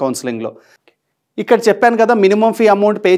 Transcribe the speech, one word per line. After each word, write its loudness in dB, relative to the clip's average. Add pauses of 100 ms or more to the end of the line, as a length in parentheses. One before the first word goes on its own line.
కౌన్సెలింగ్లో. -8 (920)
ఇక్కడ 0 (100)
చెప్పాను 2
కదా 2
మినిమం 2
ఫీ 2
అమౌంట్ -2
పే 2